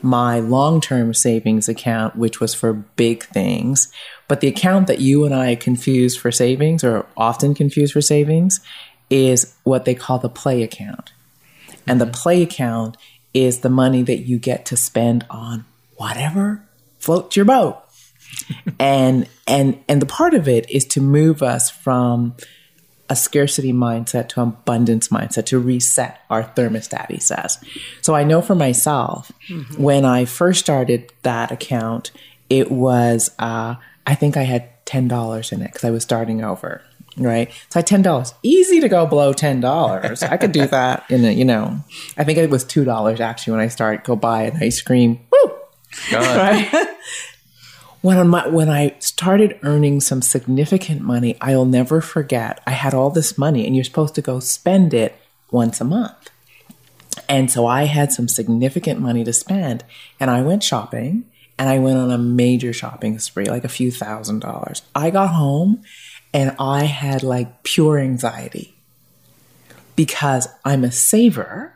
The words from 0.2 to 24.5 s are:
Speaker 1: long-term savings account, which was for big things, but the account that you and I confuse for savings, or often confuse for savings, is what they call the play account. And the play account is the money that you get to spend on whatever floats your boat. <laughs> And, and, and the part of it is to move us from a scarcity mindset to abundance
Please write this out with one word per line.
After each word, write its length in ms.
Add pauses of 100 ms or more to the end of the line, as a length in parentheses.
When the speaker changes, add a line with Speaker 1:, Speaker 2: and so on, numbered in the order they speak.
Speaker 1:
long-term 720
savings 540
account, 480
which 240
was 140
for 180
big 520
things, 640 (400)
but 120
the 80
account 400
that 120
you 240
and 100
I 200
confuse 640
for 160
savings, 520
or 220 (100)
often 380
confuse 380
for 100
savings, 580 (500)
is 520
what 220
they 100
call 240
the 100
play 360
account. 480 (760)
And 140
the 60
play 360
account 540 (360)
is 280
the 100
money 320
that 240
you 120
get 280
to 100
spend 540
on 340 (320)
whatever 680 (340)
floats 380
your 80
boat. 380
<laughs> 60 (920)
And, 480 (180)
and, 320 (100)
and 140
the 40
part 280
of 140
it 200
is 180
to 140
move 420
us 280
from 640 (720)
a 60
scarcity 580
mindset 580
to 120
abundance 680